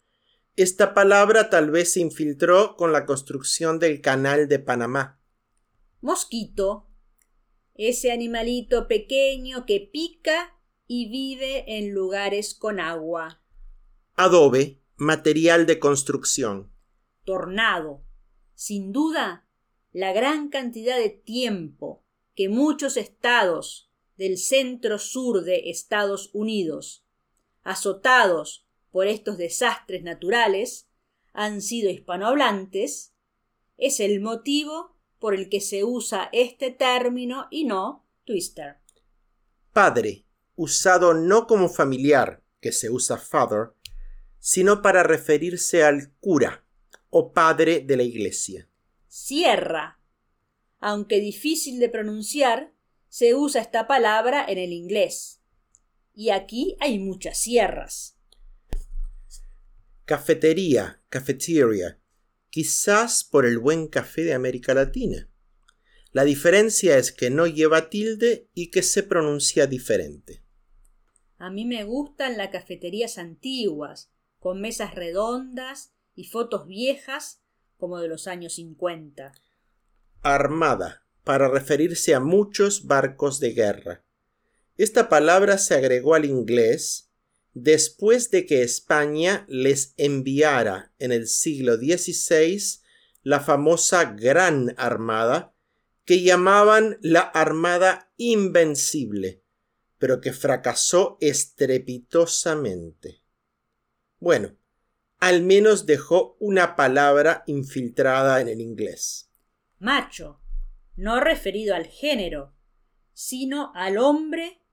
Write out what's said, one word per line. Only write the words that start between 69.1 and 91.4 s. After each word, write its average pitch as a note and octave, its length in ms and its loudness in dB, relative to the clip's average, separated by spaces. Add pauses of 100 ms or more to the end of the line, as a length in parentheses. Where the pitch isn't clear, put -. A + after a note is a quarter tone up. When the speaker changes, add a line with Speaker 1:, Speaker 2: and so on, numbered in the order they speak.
Speaker 1:
diferente. F#2 760 -6 (920)
Speaker 2:
A F3+ 120 -16
mí G3+ 160 -10
me A#3+ 180 -6
gustan B3+ 540 -8
las G3 120 -8
cafeterías F#3+ 680 -10
antiguas, E3+ 960 -8 (280)
con F#3 220 -8
mesas A3 340 -10
redondas B3 1000 -8 (220)
y F#3 100 -20
fotos F#3+ 420 -8
viejas C4 760 -6 (360)
como F3 220 -10
de E3+ 80 -6
los D#3+ 200 -10
años F3 260 -12
cincuenta. D#3+ 800 -10 (880)
Speaker 1:
Armada, C#3 840 0 (180)
para C3+ 240 2
referirse D3+ 680 0
a C3 40 2
muchos G3 680 0
barcos C3+ 520 0
de A#2+ 120 -2
guerra. G2+ 520 -4 (760)
Esta G#3+ 320 2
palabra F3+ 480 6
se F3+ 180 0
agregó C3 400 4
al D#3 100 2
inglés A#2+ 840 0 (420)
después D#3 800 2
de F3+ 140 2
que C3 160 2
España D3+ 840 -2
les C3+ 500 0
enviara C3+ 1000 0
en B2+ 120 -4
el A#2 160 0
siglo C3 500 0